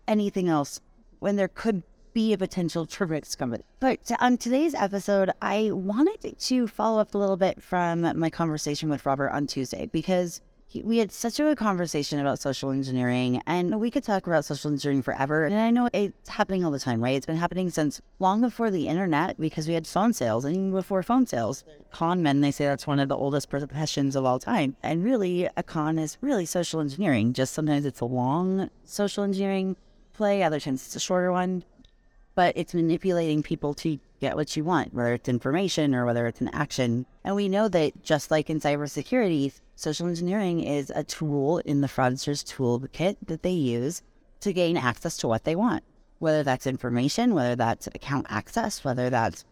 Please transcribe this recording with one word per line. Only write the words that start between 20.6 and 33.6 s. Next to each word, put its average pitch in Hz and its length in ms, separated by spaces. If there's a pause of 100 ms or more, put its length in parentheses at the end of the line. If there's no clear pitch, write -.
before 190 300
phone 247 240
sales. - 360 (280)
Con 175 320
men, 139 180
they 143 100
say 143 140
that's 139 220
one 139 140
of 139 100
the 135 60
oldest 139 340
professions 143 680
of 135 80
all 127 140
time. 131 440
And 165 220
really, 185 420 (120)
a 175 40
con 160 360
is 156 240
really 240 240
social 165 340
engineering. 139 540
Just 131 180
sometimes 151 320
it's 135 160
a 120 60
long 156 640 (140)
social 202 400
engineering 190 520 (380)
play, 202 280
other 156 160
times 135 280
it's - 100
a - 40
shorter 180 320
one. 180 320 (720)
But 175 220
it's 165 160
manipulating 165 680
people 147 320